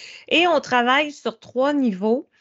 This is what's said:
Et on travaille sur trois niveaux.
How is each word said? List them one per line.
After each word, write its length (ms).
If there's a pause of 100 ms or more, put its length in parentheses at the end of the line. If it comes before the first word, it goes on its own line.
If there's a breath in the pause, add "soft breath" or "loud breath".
(280 loud breath)
Et 200
on 100
travaille 540
sur 260
trois 340
niveaux. 560 (120)